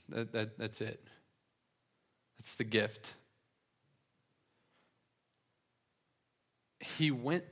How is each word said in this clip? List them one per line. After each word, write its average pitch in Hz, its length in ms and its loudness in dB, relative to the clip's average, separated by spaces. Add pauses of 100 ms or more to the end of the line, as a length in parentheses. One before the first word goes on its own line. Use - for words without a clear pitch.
(100)
That, 113 220 -4
that, 110 260 -2
that's 110 220 -4
it. 110 220 -6 (1400)
That's - 160 -8
the 120 100 -2
gift. 107 500 0 (3750)
He - 320 4
went 139 420 2